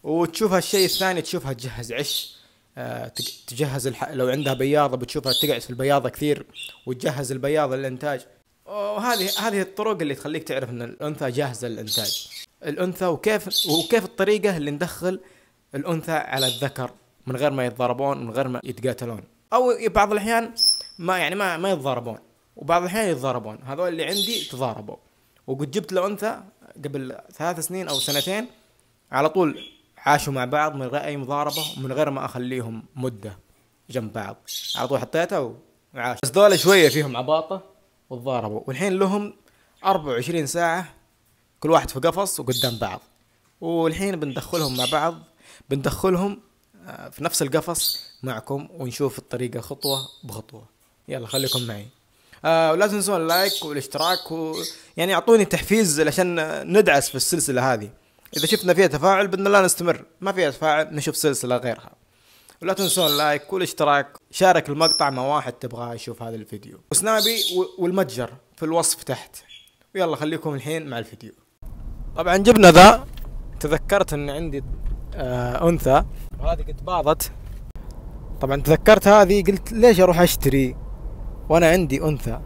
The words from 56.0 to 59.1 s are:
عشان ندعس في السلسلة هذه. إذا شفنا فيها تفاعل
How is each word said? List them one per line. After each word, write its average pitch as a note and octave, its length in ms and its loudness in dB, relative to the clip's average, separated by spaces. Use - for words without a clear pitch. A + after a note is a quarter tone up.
عشان F3 340 2
ندعس D3+ 320 6
في - 60 -10
السلسلة C3 580 0
هذه. G#2 160 -4
إذا D3+ 80 0
شفنا F3+ 280 2
فيها F3+ 140 6
تفاعل F#3 400 2